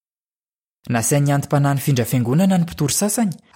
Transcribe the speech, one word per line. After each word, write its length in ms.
Nasain'ny 420
antom-panahy 480
nifindra 260
fiangonana 520
ny 60
mpitory 300
sasany, 380